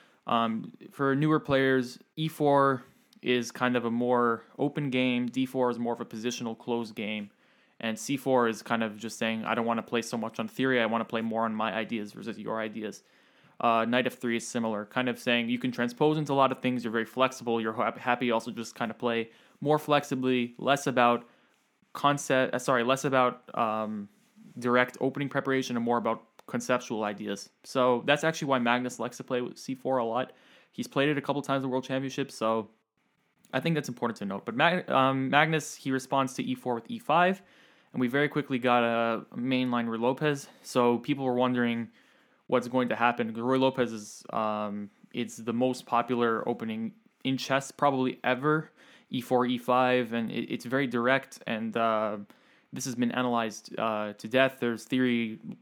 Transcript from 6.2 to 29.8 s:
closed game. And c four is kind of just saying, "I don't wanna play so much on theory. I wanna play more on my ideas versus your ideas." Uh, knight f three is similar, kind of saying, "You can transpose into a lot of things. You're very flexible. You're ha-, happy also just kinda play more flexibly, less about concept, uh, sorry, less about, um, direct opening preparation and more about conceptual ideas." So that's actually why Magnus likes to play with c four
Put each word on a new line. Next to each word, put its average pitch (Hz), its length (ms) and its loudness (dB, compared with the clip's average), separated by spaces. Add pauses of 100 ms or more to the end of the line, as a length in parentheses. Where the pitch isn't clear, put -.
closed 117 360 -4
game. 107 360 -6 (480)
And 110 200 -4
c - 180 -4
four 127 320 4
is 110 140 -4
kind 117 200 -2
of 107 140 -4
just 107 220 -10
saying, 113 260 -2
"I 113 100 -2
don't 113 120 0
wanna 113 160 0
play 120 180 -2
so 113 160 -4
much 113 240 -6
on 110 80 -4
theory. 127 320 2
I 113 60 4
wanna 113 180 0
play 117 160 -4
more 113 240 -2
on 110 100 -2
my 110 200 -2
ideas 107 400 -4
versus 101 240 -10
your 110 200 -6
ideas." 110 440 -8 (580)
Uh, 113 260 4
knight 123 200 4
f 123 80 -4
three 117 240 -2
is 110 100 -10
similar, 113 380 -2
kind 127 240 -2
of 117 80 -4
saying, 120 320 0
"You 123 80 0
can 127 120 -2
transpose 123 460 2
into 147 160 -2
a - 20 0
lot 135 160 6
of - 120 -8
things. 127 220 0
You're 113 60 -4
very 113 140 0
flexible. 120 560 0
You're 110 140 -2
ha-, 113 240 0
happy 120 320 0
also 113 200 0
just 110 240 -10
kinda 110 200 -4
play 117 340 -2 (320)
more 147 180 2
flexibly, 131 800 0
less 139 300 0
about 120 420 4 (640)
concept, 139 640 2
uh, 127 40 0
sorry, 127 240 2
less 131 220 2
about, 127 380 2 (120)
um, 107 540 -2 (500)
direct 123 440 2
opening 135 260 -2
preparation 131 480 -2
and 117 80 -2
more 120 140 2
about 113 260 -2 (220)
conceptual 120 580 -2
ideas." 104 460 -6 (120)
So 123 440 2
that's 147 180 4
actually 160 240 0
why 131 100 2
Magnus 120 400 0
likes 120 200 -6
to 131 60 -10
play 123 180 -2
with - 160 -8
c - 160 -8
four 131 240 -2